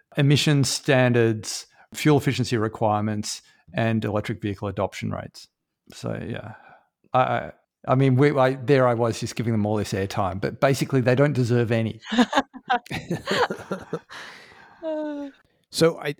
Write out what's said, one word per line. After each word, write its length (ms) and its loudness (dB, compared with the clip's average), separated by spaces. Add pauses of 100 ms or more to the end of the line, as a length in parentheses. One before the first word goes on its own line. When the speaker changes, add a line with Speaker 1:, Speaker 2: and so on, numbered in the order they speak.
(160)
Speaker 1:
emission 480 4
standards, 1040 2 (260)
fuel 240 4
efficiency 380 0
requirements, 840 -2 (320)
and 320 0
electric 360 -4
vehicle 280 -4
adoption 420 -4
rates. 380 -10 (420)
So, 340 -8
yeah. 280 -10 (600)
I, 60 2
I, 320 -2 (340)
I 100 2
mean, 200 4
we, 160 6
I, 220 2
there 340 4
I 60 4
was 260 0
just 160 -8
giving 160 -2
them 140 2
all 100 0
this 160 -2
airtime, 480 -2
but 220 -4
basically 400 2
they 140 2
don't 180 4
deserve 360 2
any. 360 -2
<laughs> 40 -14 (3500)
Speaker 2:
So 300 2
I, 200 -6